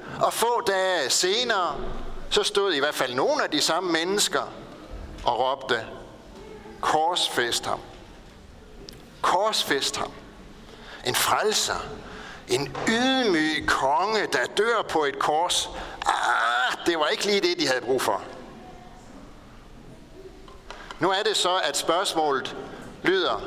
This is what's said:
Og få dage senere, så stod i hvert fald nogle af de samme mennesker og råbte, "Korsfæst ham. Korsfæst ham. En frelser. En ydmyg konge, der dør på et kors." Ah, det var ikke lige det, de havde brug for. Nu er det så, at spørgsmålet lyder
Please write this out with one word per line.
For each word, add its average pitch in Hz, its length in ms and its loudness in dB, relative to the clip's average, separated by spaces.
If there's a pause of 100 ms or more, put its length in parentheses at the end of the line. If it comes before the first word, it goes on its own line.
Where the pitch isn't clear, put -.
(220)
Og 180 120 4
få 226 340 2
dage 185 420 2
senere, 190 680 2 (540)
så 208 140 4
stod 196 300 2
i 143 60 2
hvert 143 160 2
fald 127 180 0
nogle 226 300 4
af 180 80 -2
de 147 100 2
samme 175 300 2
mennesker 165 600 2 (680)
og 120 160 2
råbte, 127 460 0 (960)
"Korsfæst 160 840 0
ham. 104 140 -4 (1400)
Korsfæst 185 760 2
ham. - 140 -4 (920)
En 123 100 2
frelser. 156 680 2 (640)
En 135 280 0 (120)
ydmyg 226 800 4
konge, 175 680 2
der 123 120 2 (120)
dør 220 320 4
på 156 160 2
et 139 140 0
kors." 160 500 2 (360)
Ah, 120 800 2
det 170 140 4
var 151 80 2
ikke 214 180 0
lige 202 160 4
det, 175 180 2
de 151 80 2
havde 127 140 2
brug 127 200 2
for. 101 200 0 (2750)
Nu 175 120 2
er 190 120 2
det 208 140 2
så, 180 260 2
at 143 140 0
spørgsmålet 160 800 2 (480)
lyder 151 440 2